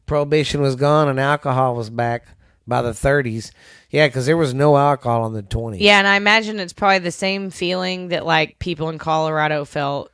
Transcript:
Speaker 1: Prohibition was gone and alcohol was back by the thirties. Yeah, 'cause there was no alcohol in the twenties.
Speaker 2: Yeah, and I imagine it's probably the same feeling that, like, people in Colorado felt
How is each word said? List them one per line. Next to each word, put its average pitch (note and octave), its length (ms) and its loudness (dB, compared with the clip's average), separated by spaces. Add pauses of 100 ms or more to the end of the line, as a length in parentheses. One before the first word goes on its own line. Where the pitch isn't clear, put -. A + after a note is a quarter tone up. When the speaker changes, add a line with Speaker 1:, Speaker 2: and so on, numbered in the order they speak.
Speaker 1:
Prohibition D3 540 0
was C3+ 140 0
gone D3 340 2
and C3 120 0
alcohol C3 560 0
was A2+ 120 -6
back A#2 380 -4 (400)
by B2 160 -2
the A#2+ 100 -4
thirties. B2 600 -2 (380)
Yeah, D3 180 4
'cause B2+ 180 -4
there D#3+ 100 2
was C#3+ 180 0
no C#3+ 220 4
alcohol C3 520 0
in A2+ 60 -8
the G#2+ 80 -8
twenties. A2+ 400 -6
Speaker 2:
Yeah, G3+ 180 6
and G3 80 2
I G3+ 80 4
imagine G#3+ 420 0
it's F3 140 -8
probably G3 260 2
the F3 140 -4
same G3 380 -4
feeling F#3 580 -6
that, E3+ 180 -4
like, D#3 320 0
people D#3+ 300 -6
in D#3+ 100 -8
Colorado D#3 680 0
felt C#3+ 500 -6